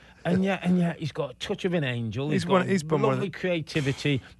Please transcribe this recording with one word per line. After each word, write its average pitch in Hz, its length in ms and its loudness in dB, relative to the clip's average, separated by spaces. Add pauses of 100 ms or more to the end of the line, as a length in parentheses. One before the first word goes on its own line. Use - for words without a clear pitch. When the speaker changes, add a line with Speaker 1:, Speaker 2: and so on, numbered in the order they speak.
(240)
Speaker 1:
and 180 200 2
yet, 190 180 0
and 180 160 4
yet 170 200 0
he's 156 140 -6
got 143 200 -6
a - 20 -16
touch - 320 -6
of 175 80 0
an 165 100 2
angel. 120 460 -2
Speaker 2:
He's 170 140 2
Speaker 1:
He's 175 40 -6
Speaker 2:
one, 185 140 4
Speaker 1:
got 180 80 0
Speaker 2:
he's 190 140 2
been 156 180 2
one 139 120 4
of 127 40 -2
Speaker 1:
lovely 190 100 -2
Speaker 2:
the - 100 -10
Speaker 1:
creativity. 147 840 -2 (180)